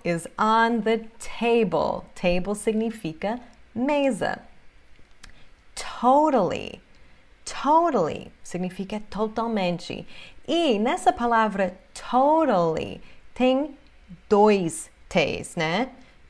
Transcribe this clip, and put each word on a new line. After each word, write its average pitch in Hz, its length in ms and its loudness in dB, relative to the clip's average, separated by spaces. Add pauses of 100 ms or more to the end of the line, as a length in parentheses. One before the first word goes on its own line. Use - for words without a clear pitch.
is 170 240 -2 (120)
on 226 420 2
the 220 200 0 (380)
table." 220 640 0 (120)
Table 180 400 0
significa 220 840 -4 (360)
mesa. 269 640 0 (1600)
Totally. 262 800 2 (640)
Totally 285 840 0 (120)
significa 185 640 -8
totalmente. 214 1000 -4 (400)
E 294 320 2
nessa 320 340 2
palavra 214 640 0 (160)
totally 240 1080 2 (320)
tem 262 420 2 (500)
dois 202 640 4 (180)
T's, - 480 -2
né? 170 340 -2 (400)